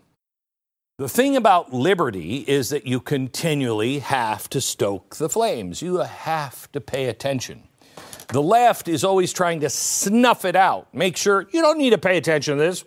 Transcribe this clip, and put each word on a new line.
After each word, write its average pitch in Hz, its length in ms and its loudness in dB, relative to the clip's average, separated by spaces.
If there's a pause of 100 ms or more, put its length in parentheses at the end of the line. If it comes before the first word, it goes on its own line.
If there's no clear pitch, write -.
(1000)
The 135 100 -6
thing 277 260 2
about 196 380 4
liberty 127 760 0
is 139 220 2
that 143 180 -4
you 127 140 -2
continually 131 1000 -2
have 117 500 -4
to 139 100 -2
stoke - 560 -4
the 156 140 -4
flames. 127 500 -2
You 180 160 -4
have 151 760 -6
to 143 80 -8
pay 135 260 -4
attention. 127 560 -6 (680)
The 135 140 0
left 220 460 4
is 160 160 0
always 190 260 2
trying 170 300 0
to 147 80 0
snuff 220 800 2
it 175 100 0
out. 160 380 2
Make 175 240 -2
sure 196 320 0
you 330 100 0
don't 320 160 4
need 269 140 2
to 208 80 6
pay 185 180 0
attention 151 400 0
to 147 60 2
this. 175 240 0